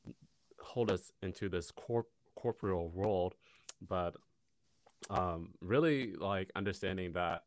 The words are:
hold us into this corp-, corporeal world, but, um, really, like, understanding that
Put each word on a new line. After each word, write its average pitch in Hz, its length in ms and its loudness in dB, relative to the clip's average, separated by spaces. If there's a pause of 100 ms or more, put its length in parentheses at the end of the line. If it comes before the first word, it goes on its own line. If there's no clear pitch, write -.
(600)
hold 117 300 0
us 92 220 0 (100)
into 95 260 -4
this 87 220 -2
corp-, - 400 -2 (260)
corporeal 95 540 0
world, 92 460 2 (460)
but, 90 340 0 (920)
um, 87 500 0
really, 131 540 2
like, 95 420 0
understanding 95 580 -2
that 85 320 2